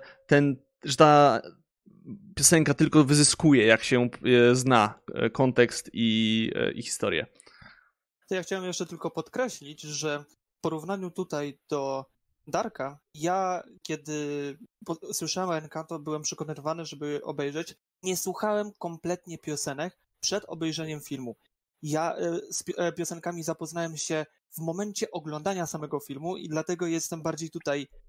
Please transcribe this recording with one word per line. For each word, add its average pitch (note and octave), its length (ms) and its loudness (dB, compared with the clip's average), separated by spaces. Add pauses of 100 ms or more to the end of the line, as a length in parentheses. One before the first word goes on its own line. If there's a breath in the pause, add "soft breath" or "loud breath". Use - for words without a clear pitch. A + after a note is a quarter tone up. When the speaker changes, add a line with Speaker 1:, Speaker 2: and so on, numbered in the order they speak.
(280 loud breath)
Speaker 1:
ten, C#3+ 280 4 (280)
że D3 120 -4
ta D3 460 8 (920)
piosenka D3 380 4
tylko D3+ 300 6
wyzyskuje, C#3+ 600 6
jak A2 180 6
się, B2 260 4 (420)
e, B2 40 6
zna, B2 440 4 (140)
e, A#2 160 0
kontekst B2 640 2
i, A2 600 0
e, - 160 0
i - 120 -10
historię. F2+ 420 -2 (1040 soft breath)
Speaker 2:
To F#3+ 60 -4
ja F3+ 80 -4
chciałem F#3+ 220 -6
jeszcze F3+ 200 -6
tylko E3 260 -8
podkreślić, D#3 680 -8
że D3 480 -6
w - 320 -20
porównaniu F3 500 -4
tutaj D3 460 -6 (120)
do C3+ 360 -4 (420)
Darka, D3 520 -6 (140)
ja F3+ 500 -2 (180)
kiedy D3+ 320 -8 (720)
po-, - 280 -10
słyszałem E3+ 500 -4
Encanto, D#3+ 360 -10
byłem D3+ 220 -6
przekonywany, D#3 640 -8
żeby D3 380 -8
obejrzeć. D3 520 -6 (280)
Nie F#3 140 -2
słuchałem G#3 640 -4
kompletnie E3+ 580 -8
piosenek D3+ 600 -6 (220)
przed - 280 -4
obejrzeniem D#3 540 -6
filmu. C3 340 -10 (480)
Ja, D#3 320 -2
e, E3+ 240 -4 (120)
z - 120 -8
pi-, F3+ 140 -8
e, F3 140 -2
piosenkami E3+ 520 -8
zapoznałem E3 540 -8
się D#3 280 -4 (260)
w - 80 -16
momencie G3 520 -6
oglądania D#3+ 560 -6
samego D3+ 320 -6
filmu D3+ 380 -8
i E3+ 120 -12
dlatego E3 380 -4
jestem E3 340 -4
bardziej D#3 280 -6
tutaj C#3+ 380 -6 (220)